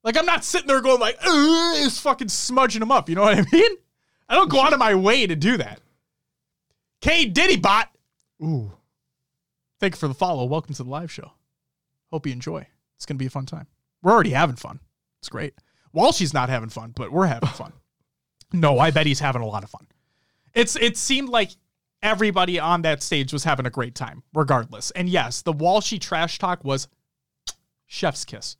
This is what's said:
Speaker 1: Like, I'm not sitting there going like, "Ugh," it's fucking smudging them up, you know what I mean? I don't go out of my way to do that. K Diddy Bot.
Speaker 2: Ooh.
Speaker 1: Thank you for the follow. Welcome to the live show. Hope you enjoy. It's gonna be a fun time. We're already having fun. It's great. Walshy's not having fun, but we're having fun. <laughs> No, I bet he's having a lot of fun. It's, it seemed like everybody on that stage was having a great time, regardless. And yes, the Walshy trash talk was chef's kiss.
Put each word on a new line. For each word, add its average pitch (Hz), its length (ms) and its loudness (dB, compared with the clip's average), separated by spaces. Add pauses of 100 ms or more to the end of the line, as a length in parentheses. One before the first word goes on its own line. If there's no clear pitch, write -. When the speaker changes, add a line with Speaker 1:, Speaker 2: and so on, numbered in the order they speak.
Speaker 1:
Like, 226 140 0
I'm 320 80 2
not 349 180 0
sitting - 240 -4
there 269 140 2
going 254 180 4
like, 226 220 0
"Ugh," 330 560 4
it's 285 220 -2
fucking 269 300 -2
smudging 247 500 0
them 220 120 -2
up, 240 180 2
you 165 60 -2
know 196 80 2
what 208 140 6
I 202 140 4
mean? 403 200 6 (580)
I 233 60 0
don't 370 140 6
go 269 120 4
out 302 120 6
of 277 60 2
my 220 160 4
way 208 320 4
to 170 80 -2
do 196 220 2
that. 110 220 -8 (1200)
K 320 240 4
Diddy 269 320 4
Bot. 202 320 2 (540)
Speaker 2:
Ooh. 131 280 -4 (1080)
Speaker 1:
Thank 196 140 -2
you - 60 -16
for 156 80 -4
the 131 80 -4
follow. 165 300 -2
Welcome 151 280 -6
to 127 100 -12
the 120 60 -12
live 156 220 -10
show. - 200 -16 (800)
Hope 160 140 -8
you 139 80 -4
enjoy. 151 320 -10 (300)
It's - 100 -16
gonna 139 140 -8
be 131 80 -4
a - 20 -6
fun 135 160 -8
time. 151 220 -14 (340)
We're 180 100 4
already 214 200 6
having 135 240 2
fun. - 240 -16 (400)
It's - 100 -16
great. 139 240 -10 (420)
Walshy's 180 380 2
not 127 160 0
having 113 200 -4
fun, 113 260 -16
but 113 160 -10
we're 180 160 2
having 135 220 -2
fun. - 280 -12
<laughs> - 40 -20 (720)
No, 151 260 4
I 156 120 4
bet 156 140 2
he's 143 140 2
having 135 220 -2
a 113 40 -6
lot 104 200 -8
of - 40 -20
fun. - 180 -20 (680)
It's, 233 240 0
it 233 180 0
seemed 269 320 -2
like 233 240 0 (500)
everybody 185 600 0
on 170 220 0
that 151 200 -2
stage 139 300 -4
was 143 100 -6
having 135 220 0
a 123 40 -4
great 120 240 -8
time, - 300 -14 (100)
regardless. 131 580 -2
And 180 180 -4
yes, 131 320 -2
the 170 100 -4
Walshy 180 480 0
trash 165 400 -4
talk 180 240 -4
was 135 240 -4 (1000)
chef's - 360 -6
kiss. - 360 -14